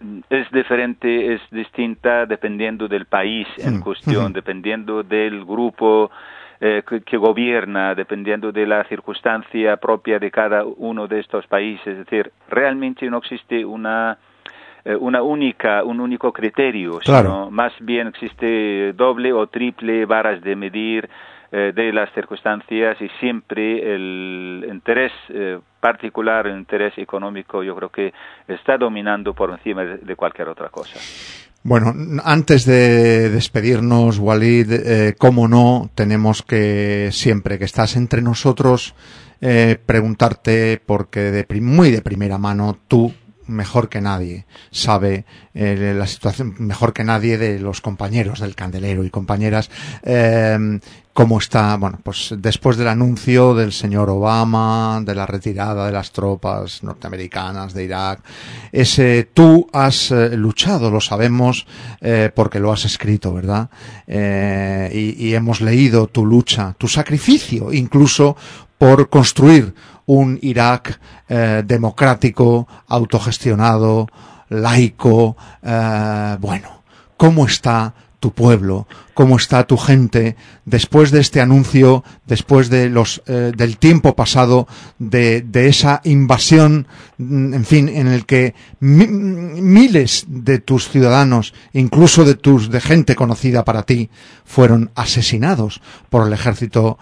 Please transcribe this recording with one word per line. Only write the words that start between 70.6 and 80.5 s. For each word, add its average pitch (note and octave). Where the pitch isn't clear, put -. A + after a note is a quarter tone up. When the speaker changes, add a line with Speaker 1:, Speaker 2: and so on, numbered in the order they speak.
Speaker 2:
eh, A2
democrático, A#2+
autogestionado, A2
laico, A2+
eh, G#2+
bueno, G2+
¿cómo D#3+
está A2+
tu A2
pueblo? G#2
¿Cómo C3
está B2
tu B2+
gente A#2